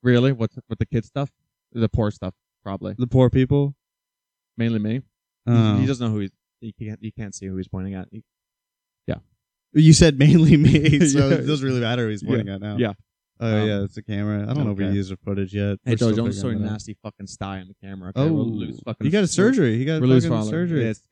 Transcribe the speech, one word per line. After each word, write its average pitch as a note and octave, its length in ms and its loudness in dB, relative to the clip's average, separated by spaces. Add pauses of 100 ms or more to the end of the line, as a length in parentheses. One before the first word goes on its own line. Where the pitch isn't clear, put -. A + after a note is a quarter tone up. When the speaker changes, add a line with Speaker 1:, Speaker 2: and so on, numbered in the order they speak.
Speaker 1:
Really? B2 300 4
What, A2+ 180 -4 (180)
with A2+ 100 -8
the - 80 -2
kid A2+ 180 -4
stuff? C#3 260 -8 (420)
The A2+ 160 0
poor G#2+ 220 0
stuff, F#2+ 240 -10 (300)
probably. G2 340 -8
Speaker 2:
The B2 80 -2
poor B2+ 240 4
people? C#3 440 0 (800)
Speaker 1:
Mainly A2+ 220 -2
me. G#2+ 160 -2
He, C3 60 -4 (520)
Speaker 2:
Oh. A2 240 4
Speaker 1:
he C3 100 2
doesn't B2 200 -4
know A2 60 -2
who G#2+ 80 -4
he's, G2 100 -6 (300)
he A2+ 120 -14
can't, G#2+ 300 -12
he G#2+ 80 -10
can't G#2 240 -14
see G2 120 -14
who F#2+ 100 -8
he's F#2 120 -8
pointing F#2+ 260 -8
at. F#2 160 -12
He, A2+ 120 -18 (840)
yeah. - 100 -6 (560)
Speaker 2:
You D#3+ 200 8
said D3 260 6
mainly D3+ 380 6
me, D3 440 4
<laughs> E3+ 60 6
so C#3+ 120 2
Speaker 1:
<laughs> C#3 100 4
Yeah. F3 80 4
Speaker 2:
it C3+ 100 -4
doesn't C3+ 200 -2
really B2+ 140 0
matter A#2+ 240 -2
who A2 60 -2
he's G#2 120 -6
Speaker 1:
Yeah. - 60 -10
Speaker 2:
pointing A2+ 200 0
at G2 120 -10
now. G#2 160 -8
Speaker 1:
Yeah. A2 160 0 (500)
Speaker 2:
Oh, A2 200 0
Speaker 1:
Um, G#2+ 60 0
Speaker 2:
yeah, G2+ 160 -2
it's F#2+ 120 -10
a G#2 60 -14
camera. G#2 400 -4
I A2 100 -6
don't C#3 140 -2
know G#2 60 -2
if G2 60 -4
we G2 60 -2
Speaker 1:
okay. G2 100 -2
Speaker 2:
used G2 160 -4
the F#2+ 60 -10
footage G2 380 -6
yet. G2+ 300 -2
Speaker 1:
Hey, A#2+ 80 -2
Speaker 2:
We're A2+ 40 0
Speaker 1:
Joe, - 0 - (160)
Speaker 2:
still G#2 40 0
Speaker 1:
don't A#2 100 -2
Speaker 2:
figuring - 160 -4
Speaker 1:
show C3 80 -4
your A2 80 -4
Speaker 2:
that G#2+ 80 -4
out. G#2+ 60 -6
Speaker 1:
nasty G#2+ 300 -12
fucking G2+ 240 -14
sty G2 340 -12
on F#2 80 -20
the G2 60 -20 (120)
camera, F#2+ 240 -14
okay? B2 100 -4
Speaker 2:
Oh, D#3 120 2
Speaker 1:
We'll C3 220 -2
lose - 300 -10
fucking A2+ 220 -6
Speaker 2:
you D3+ 40 0
got G3+ 100 2
a - 20 2
Speaker 1:
we're, F#3 60 0
Speaker 2:
surgery. F3+ 480 2
You C3 100 -2
got D#3 160 -2
Speaker 1:
we'll B2+ 80 2
lose B2+ 140 6
Speaker 2:
fucking A#2+ 120 0
Speaker 1:
following. G#2+ 140 -4
Speaker 2:
surgery. E3 340 -2
Speaker 1:
It's, A2 260 -6